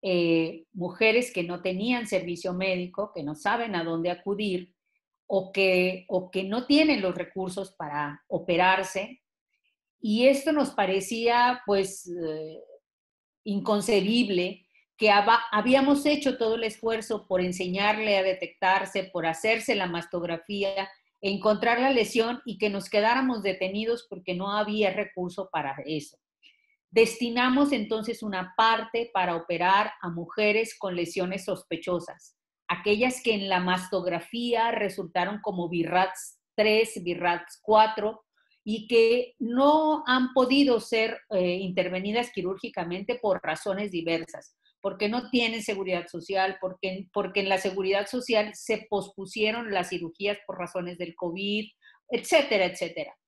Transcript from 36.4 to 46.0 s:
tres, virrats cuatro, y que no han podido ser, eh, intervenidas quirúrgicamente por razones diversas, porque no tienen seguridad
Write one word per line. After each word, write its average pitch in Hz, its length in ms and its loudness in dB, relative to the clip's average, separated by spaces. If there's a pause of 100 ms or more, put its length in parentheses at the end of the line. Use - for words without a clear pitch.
tres, 214 480 2
virrats 175 600 -2
cuatro, 214 600 2 (460)
y 214 200 -6
que 233 500 4
no 294 680 4
han 254 260 2
podido 254 480 4
ser, 220 400 -2 (100)
eh, 180 300 2
intervenidas 190 720 -2
quirúrgicamente 190 840 -6
por 196 240 0
razones 190 520 -4
diversas, 165 640 -4 (240)
porque 196 280 -4
no 240 220 -4
tienen 226 320 0
seguridad 185 460 -4